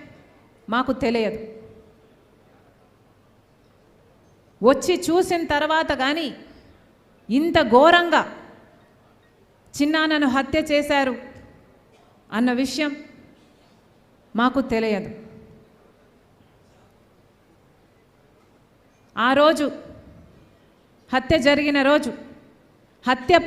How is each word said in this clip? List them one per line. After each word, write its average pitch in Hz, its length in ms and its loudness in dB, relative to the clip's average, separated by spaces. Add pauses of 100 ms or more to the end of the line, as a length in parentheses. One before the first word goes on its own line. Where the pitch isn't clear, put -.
(760)
మాకు 262 180 -2 (120)
తెలియదు. 226 360 -2 (3250)
వచ్చి 277 260 2 (120)
చూసిన 349 360 0 (120)
తర్వాత 311 360 -2 (120)
కానీ 294 260 -2 (1000)
ఇంత 311 300 0 (180)
ఘోరంగా 330 460 6 (1600)
చిన్నాన్నను 302 580 0
హత్య 269 220 -2 (140)
చేశారు 285 420 0 (1200)
అన్న 247 140 0 (120)
విషయం 285 300 -4 (1400)
మాకు 262 260 0 (120)
తెలియదు. 220 380 -2 (4000)
ఆ 226 120 2 (120)
రోజు 302 260 4 (1500)
హత్య 262 220 0 (120)
జరిగిన 285 300 2 (120)
రోజు 294 200 0 (960)
హత్య 254 260 2 (120)